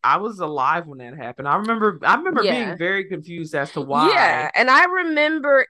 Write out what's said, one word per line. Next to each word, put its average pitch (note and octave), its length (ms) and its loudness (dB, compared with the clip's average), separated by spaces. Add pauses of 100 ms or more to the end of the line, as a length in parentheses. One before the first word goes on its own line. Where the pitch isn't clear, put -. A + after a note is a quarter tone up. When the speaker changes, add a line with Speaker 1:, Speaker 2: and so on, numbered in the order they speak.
Speaker 1:
I C#3 140 4
was G#3 220 -6
alive D3+ 460 0
when C#3 140 -16
that B2 180 -16
happened. C3 300 -8
I C#3+ 80 2
remember, G#3+ 480 0
I F#3 120 6
remember D#4+ 280 -2
Speaker 2:
Yeah. B3 220 0
Speaker 1:
being F3+ 120 -8
very F#3+ 280 -2
confused E3+ 500 -10
as C#3+ 160 -2
to D3+ 100 -6
why. C#3 280 2
Speaker 2:
Yeah, D#3 440 2
and A#3+ 160 2
I D4 160 6
remember D4+ 840 0